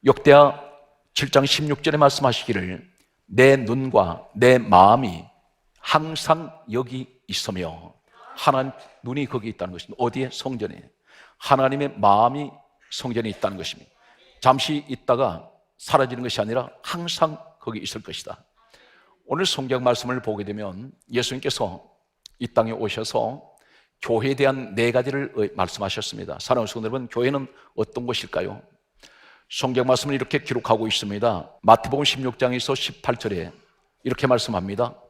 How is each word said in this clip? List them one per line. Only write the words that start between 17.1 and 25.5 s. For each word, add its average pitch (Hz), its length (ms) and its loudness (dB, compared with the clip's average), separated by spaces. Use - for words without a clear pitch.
거기 113 200 -10
있을 - 220 -12
것이다. - 400 -16
오늘 165 200 -2
성경 127 360 -2
말씀을 123 400 0
보게 104 220 -6
되면 104 480 -10
예수님께서 120 720 -4
이 120 100 -8
땅에 113 240 0
오셔서 113 680 -6
교회에 117 340 -2
대한 131 400 -2
네 117 180 0
가지를 131 440 -2
의-, 104 180 -2